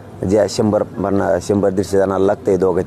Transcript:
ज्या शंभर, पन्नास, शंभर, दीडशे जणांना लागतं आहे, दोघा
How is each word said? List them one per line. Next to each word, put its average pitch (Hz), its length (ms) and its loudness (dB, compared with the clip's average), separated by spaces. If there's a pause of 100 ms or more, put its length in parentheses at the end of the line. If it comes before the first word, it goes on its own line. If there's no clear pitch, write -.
(300)
ज्या 101 200 4
शंभर, 104 340 0
पन्नास, 92 640 -2
शंभर, 101 220 2
दीडशे 95 280 -2
जणांना 95 200 0
लागतं 98 300 0
आहे, 95 100 2
दोघा 90 300 2